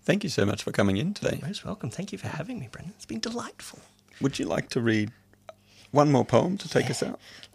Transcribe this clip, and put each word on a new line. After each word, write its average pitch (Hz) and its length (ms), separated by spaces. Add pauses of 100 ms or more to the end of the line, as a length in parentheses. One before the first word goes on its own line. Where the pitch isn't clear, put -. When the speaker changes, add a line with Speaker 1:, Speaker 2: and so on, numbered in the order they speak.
Speaker 1:
Thank 196 200
you 175 80
so 107 140
much 104 180
for - 80
coming 98 260
in 165 180
today. - 260
Speaker 2:
You're 135 80
most 208 160
welcome. - 260
Thank - 220
you 196 60
for - 100
having 196 320
me, 117 100
Brendan. - 260
It's - 100
been 226 140
delightful. - 600 (400)
Speaker 1:
Would - 180
you - 80
like 82 240
to 131 100
read 110 300 (800)
one 147 220
more 123 120
poem 113 340
to - 100
take 127 220
us - 120
Speaker 2:
Yeah. - 80
Speaker 1:
out? - 100 (340)